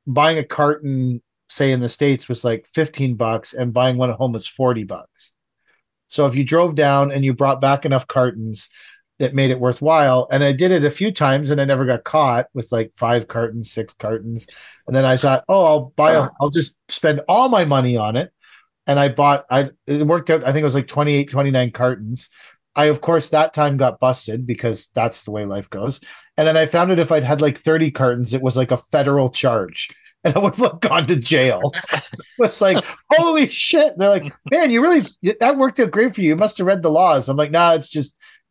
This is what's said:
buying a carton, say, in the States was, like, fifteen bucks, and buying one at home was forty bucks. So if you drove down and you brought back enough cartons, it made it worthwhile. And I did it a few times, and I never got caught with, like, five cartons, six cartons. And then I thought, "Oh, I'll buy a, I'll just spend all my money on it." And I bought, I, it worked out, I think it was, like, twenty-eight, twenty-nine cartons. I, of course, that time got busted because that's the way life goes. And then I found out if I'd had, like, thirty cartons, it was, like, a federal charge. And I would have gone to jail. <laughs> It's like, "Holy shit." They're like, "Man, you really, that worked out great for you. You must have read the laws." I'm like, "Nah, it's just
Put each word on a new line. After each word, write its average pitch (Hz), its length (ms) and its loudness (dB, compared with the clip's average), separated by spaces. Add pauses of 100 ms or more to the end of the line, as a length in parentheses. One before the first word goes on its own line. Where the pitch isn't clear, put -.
buying 151 320 2
a 147 60 -4
carton, 139 800 -2 (260)
say, 139 240 -2
in 123 80 0
the 120 80 -2
States 139 400 -2
was, 123 160 -8
like, 117 300 -4
fifteen 139 400 -2
bucks, 113 400 -4
and 123 200 -6
buying 127 240 2
one 127 120 0
at 110 60 -6
home 127 160 -2
was 110 140 -8
forty 123 380 -2
bucks. - 500 -18 (720)
So 147 180 0
if 123 80 -2
you 139 100 0
drove 160 300 2
down 139 380 2
and 139 120 -2
you 131 100 0
brought 135 260 0
back 139 240 0
enough 135 220 0
cartons, 110 640 -4 (480)
it 135 160 -2
made 135 160 2
it 127 100 -2
worthwhile. 131 680 2
And 135 120 2
I 139 100 2
did 180 200 2
it 156 120 2
a 143 60 2
few 196 220 -4
times, 143 380 0
and 143 100 0
I 139 60 0
never 135 180 0
got 123 200 -2
caught 131 500 0
with, 123 180 -8
like, 113 240 -4
five 117 320 -2
cartons, 117 420 -6
six 110 280 -10
cartons. 113 480 -8 (400)
And 127 100 -2
then 135 80 4
I 127 140 2
thought, 131 300 0
"Oh, 185 180 4
I'll 151 300 0
buy 160 160 4
a, 139 180 2 (100)
I'll 147 100 0
just 151 260 -4 (120)
spend 151 400 -2
all 240 220 4
my 196 160 4
money 127 320 2
on 107 180 -2
it." 156 160 -4 (540)
And 143 120 2
I 143 120 2
bought, 143 400 2
I, 135 200 2 (160)
it 147 200 0
worked 170 240 0
out, 160 140 2
I 135 80 0
think 151 100 0
it - 20 -2
was, 131 100 0
like, 135 140 -2
twenty-eight, 143 420 0
twenty-nine 131 420 0
cartons. 123 580 -4 (460)
I, 147 100 4
of 147 140 2
course, 165 300 -2
that 156 240 0
time 147 220 0
got 127 220 0
busted 127 480 -2
because 117 480 -6
that's 117 300 -4
the 107 80 -12
way 107 120 -8
life 101 240 -10
goes. 135 300 -8 (380)
And 151 100 2
then 160 100 2
I 160 100 2
found 175 260 0
out 170 80 2
if 160 100 0
I'd 156 140 2
had, 143 160 0
like, 147 180 0
thirty 160 320 0
cartons, 123 440 -2
it 131 60 -2
was, 127 160 -2
like, 131 140 0
a 127 60 0
federal 139 540 0
charge. 107 580 -4 (340)
And 156 140 0
I - 20 2
would 202 180 0
have 208 240 -2
gone 160 280 0
to 170 80 2
jail. 127 560 0 (180)
<laughs> 151 120 -4 (380)
It's 220 200 0
like, 285 240 2 (260)
"Holy 311 380 4
shit." - 500 2
They're 196 100 2
like, 160 240 0 (180)
"Man, 302 200 2
you 233 100 2
really, 311 280 4 (320)
that 269 160 2
worked 262 240 0
out 202 100 2
great 220 240 0
for 208 60 -6
you. 170 80 2
You 156 80 2
must 208 220 0
have 185 100 0
read 190 140 2
the 165 80 2
laws." 160 380 2
I'm 139 80 -2
like, 151 140 0
"Nah, 170 220 4
it's 156 160 -2
just 147 260 -6 (360)